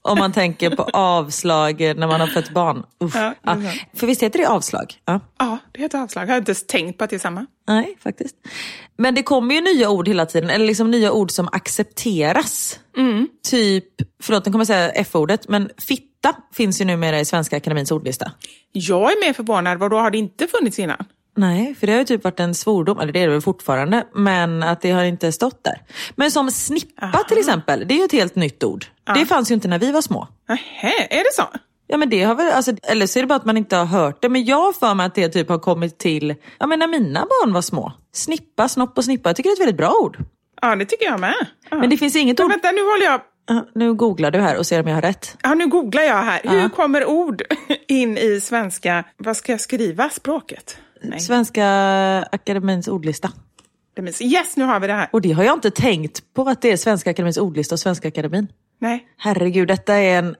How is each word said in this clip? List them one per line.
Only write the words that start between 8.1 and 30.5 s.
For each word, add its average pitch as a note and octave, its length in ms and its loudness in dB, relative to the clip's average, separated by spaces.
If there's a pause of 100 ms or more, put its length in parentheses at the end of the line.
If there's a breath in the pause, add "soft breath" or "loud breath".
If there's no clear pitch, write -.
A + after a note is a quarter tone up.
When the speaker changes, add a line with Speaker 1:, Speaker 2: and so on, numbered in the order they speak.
Speaker 1:
Men B3 180 2
det C4+ 80 0
kommer C4 320 2
ju E4 60 2
nya D4 280 4
ord F#3 180 2
hela F3 180 2
tiden. E3+ 240 -2
Eller G#3+ 160 2
liksom A3 260 2
nya G#3+ 200 4
ord G#3 200 0
som F3+ 200 -4
accepteras. - 1300 -2 (180)
Speaker 2:
Mm. B3 300 2 (220)
Speaker 1:
Typ, G3+ 360 2 (380)
förlåt, G#3 220 0
nu G3+ 60 0
kommer A3 100 2
jag A3 60 0
säga F#3 240 2
F-ordet, F#3 580 0
men G3+ 200 0 (180)
fitta - 480 -2 (180)
finns - 280 0
ju F#3+ 40 0
numera E3 340 0
i D3+ 60 0
Svenska D#3 320 -2
Akademins D3 340 -4
ordlista. D3 400 -4 (400 loud breath)
Speaker 2:
Jag F#3+ 400 0
är G#4 160 0
mer C4+ 60 0
förvånad. F3+ 460 0
Vadå, G3+ 180 0
har A3 140 2
det G#3+ 60 -2
inte A3 300 -4
funnits D#4+ 320 -2
innan? F3+ 260 -4 (320)
Speaker 1:
Nej, G3+ 420 0
för G3+ 80 0
det G#3 60 2
har A#3+ 60 4
ju C4+ 60 2
typ A3 180 0
varit F3+ 160 -4
en F3 160 0
svordom. G3+ 440 0
Eller D3+ 140 -4
det F3+ 60 0
är F3 80 4
det D3 60 4
väl D3 80 0
fortfarande. F3+ 720 0
Men F3 500 0
att E3+ 180 -2
det F3+ 100 0
har F3+ 120 2
inte F3 280 0
stått - 320 -4
där. - 180 -4 (340 loud breath)
Men C#4+ 160 0
som C4+ 200 0
snippa - 540 -6
Speaker 2:
Aha. E4+ 180 0
Speaker 1:
till A4 140 2
exempel, D#3+ 500 0
det A#3 60 0
är D4+ 40 2
ju F#4 80 4
ett - 60 -2
helt G3 240 2
nytt D3+ 280 -2
ord. F#2+ 220 -4 (200)
Speaker 2:
Ja. G#3 80 0
Speaker 1:
Det D4 120 4
fanns B3+ 260 2
ju A#3 40 4
inte G3+ 120 -2
när F3 120 0
vi C4 120 0
var D4+ 100 2
små. - 260 -4 (220)
Speaker 2:
Nähä, - 600 -2